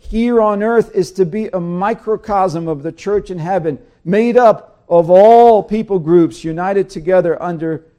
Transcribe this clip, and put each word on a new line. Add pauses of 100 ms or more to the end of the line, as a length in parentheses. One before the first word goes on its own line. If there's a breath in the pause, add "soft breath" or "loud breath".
here
on
earth
is
to
be
a
microcosm
of
the
church
in
heaven, (260 soft breath)
made
up
of
all
people
groups
united
together
under (140)